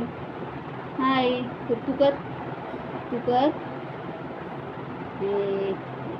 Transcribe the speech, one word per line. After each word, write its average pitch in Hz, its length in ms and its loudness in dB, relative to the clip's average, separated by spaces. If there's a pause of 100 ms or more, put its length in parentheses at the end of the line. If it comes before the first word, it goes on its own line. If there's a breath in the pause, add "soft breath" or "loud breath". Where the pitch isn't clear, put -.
(960)
हाय. 254 440 6 (280)
कर, 247 40 4
तू 233 180 0
कर. 277 180 8 (1000)
तू 240 60 0 (100)
कर. 247 220 6 (1700)
हे, 196 500 2 (500)